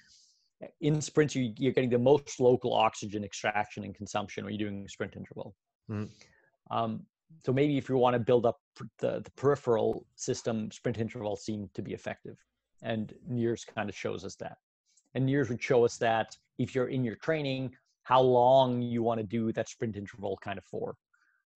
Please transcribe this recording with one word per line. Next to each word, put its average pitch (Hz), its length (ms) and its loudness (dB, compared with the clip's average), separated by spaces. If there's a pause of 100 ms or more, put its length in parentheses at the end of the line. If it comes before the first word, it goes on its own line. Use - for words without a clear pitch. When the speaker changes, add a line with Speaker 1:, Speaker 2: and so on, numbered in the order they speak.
(800)
Speaker 1:
in 151 200 2
sprints, 151 360 0
you, 123 200 -2
you're 127 160 2
getting 127 180 2
the 120 80 2
most 139 420 4
local 123 340 4
oxygen 110 480 0
extraction 104 640 -4
and 101 100 -10
consumption 104 500 -6
when 104 100 -6
you're 104 140 -2
doing 98 160 -8
a 98 40 -16
sprint - 260 -8
interval. - 400 -14 (340)
Speaker 2:
Mm-hmm. - 880 -10
Speaker 1:
Um, 113 260 -4 (420)
so 135 80 0
maybe 143 260 2
if 123 100 -6
you 131 80 0
wanna 123 220 4
build 120 280 4
up 113 100 2 (200)
pr-, - 80 -12 (140)
the, 113 260 -2
the - 120 -16
peripheral 113 680 0 (120)
system, 113 540 -4
sprint 117 280 -6
intervals 107 460 -6
seem 104 300 -6
to 104 80 -8
be 101 100 -8
effective. - 440 -10 (460)
And 113 300 -4 (140)
nears 117 380 -2
kinda 104 280 -6
shows 101 320 -6
us 98 120 -12
that. - 220 -12 (560)
And 131 120 0
nears 135 220 2
would 117 140 -4
show 120 220 6
us 117 140 0
that 113 380 0 (220)
if 123 160 -2
you're 127 140 0
in 131 160 -2
your 104 120 -4
training, 135 560 -4 (320)
how 131 160 6
long 127 600 6
you 120 200 -2
wanna 113 200 0
do 113 300 -2
that 110 160 -2
sprint 110 280 -6
interval 101 460 -8
kind 98 160 -6
of - 60 -16
for. - 300 -8 (600)